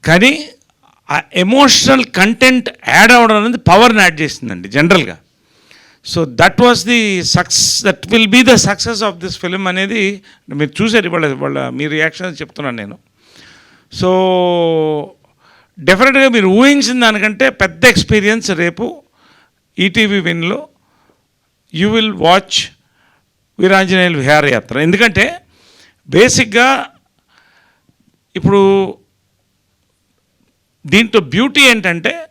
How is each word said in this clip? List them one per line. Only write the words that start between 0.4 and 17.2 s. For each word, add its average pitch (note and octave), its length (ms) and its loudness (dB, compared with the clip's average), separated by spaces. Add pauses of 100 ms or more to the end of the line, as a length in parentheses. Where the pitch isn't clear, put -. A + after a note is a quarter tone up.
ఆ D3+ 100 -2 (120)
ఎమోషనల్ C4 720 2
కంటెంట్ A#3+ 640 0 (180)
యాడ్ F#3 240 4
అవ్వడం A3 320 4
అనేది A#3+ 140 -4
పవర్ని G#3+ 420 4
యాడ్ E3+ 220 0
చేసిందండి G2 480 -8
జనరల్గా. C#3+ 480 0 (960)
So E3 120 -2
that - 300 0
was B3 200 4
the G3+ 440 -2
success, - 680 -2
that F#3 240 -4
will A3 240 2
be B3 140 4
the B3 200 4
success G#3 440 -4
of E3+ 140 -14
this - 200 -10
film F#3+ 220 -6
అనేది G3 540 -4 (340)
మీరు D3 280 -4
చూసారు A3 220 0
ఇవాళ, E3 200 -4
ఇవాళ C#3 440 -6
మీ C3+ 180 -8
రియాక్షన్ D#3 540 -6
చెప్తున్నాను C3+ 360 -10
నేను. G#2 200 -14 (960)
So F#3 160 -2 (1700)
డెఫినెట్గా C4 500 2
మీరు A3 180 0
ఊహించిన B3+ 540 2
దానికంటే G#3+ 480 0